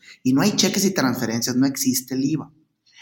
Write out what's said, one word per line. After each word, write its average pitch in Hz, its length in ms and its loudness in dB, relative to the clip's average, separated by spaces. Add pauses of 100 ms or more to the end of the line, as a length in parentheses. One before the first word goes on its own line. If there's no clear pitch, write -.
(220)
y 127 120 2
no 147 80 4
hay 208 100 2
cheques 196 320 0
y 190 80 2
transferencias, 120 640 -2
no 131 100 4
existe 131 480 -4
el 131 100 -2
iva. 147 280 -4 (500)